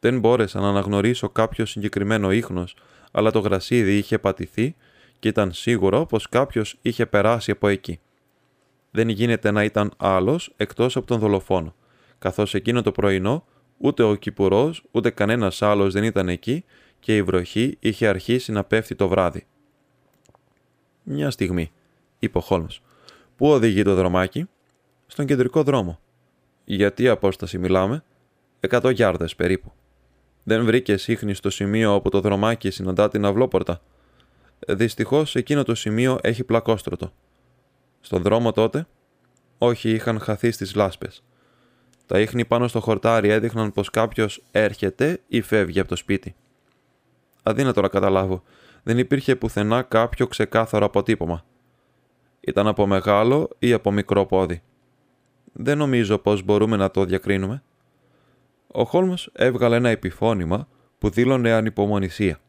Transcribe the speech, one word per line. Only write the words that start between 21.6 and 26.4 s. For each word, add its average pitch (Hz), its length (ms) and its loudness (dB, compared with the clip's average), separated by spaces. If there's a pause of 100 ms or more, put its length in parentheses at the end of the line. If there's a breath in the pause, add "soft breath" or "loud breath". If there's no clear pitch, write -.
είπε - 200 -2
ο - 20 0
Χόλμς. - 400 -2 (560 soft breath)
"Πού 143 120 2
οδηγεί 113 340 4
το 98 120 4
δρομάκι;" 92 540 0 (580)
"Στον - 200 -6
κεντρικό 131 360 2
δρόμο". 117 360 0 (680)